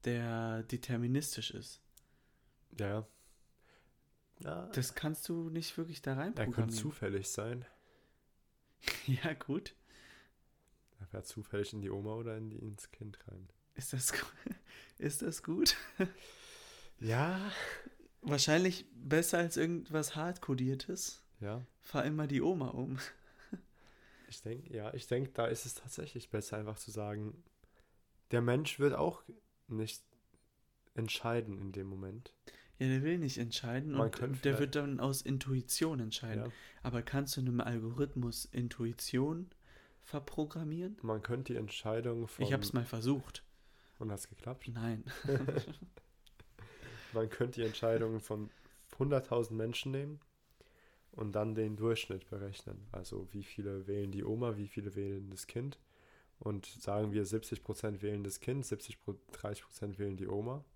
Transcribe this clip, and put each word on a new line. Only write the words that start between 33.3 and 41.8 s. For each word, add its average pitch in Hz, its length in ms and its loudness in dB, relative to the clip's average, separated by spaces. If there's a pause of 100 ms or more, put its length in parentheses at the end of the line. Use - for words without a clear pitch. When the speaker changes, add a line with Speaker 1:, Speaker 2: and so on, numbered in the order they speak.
Speaker 1:
entscheiden 123 540 0
Speaker 2:
Man 135 100 4
Speaker 1:
und 110 120 4
Speaker 2:
könnte 131 260 0
Speaker 1:
der 139 180 6
Speaker 2:
vielleicht - 20 4
Speaker 1:
wird 143 240 2
dann 139 160 0
aus 135 220 2
Intuition 135 800 2
entscheiden. 110 440 -2
Speaker 2:
Ja. 117 80 -4 (300)
Speaker 1:
Aber 123 180 2
kannst 139 380 0
du - 20 0
einem 123 220 4
Algorithmus 120 840 0
Intuition 127 1040 0 (540)
verprogrammieren? 156 960 -4
Speaker 2:
Man 110 220 0
könnte 123 320 0
die 113 40 0
Entscheidung 113 680 0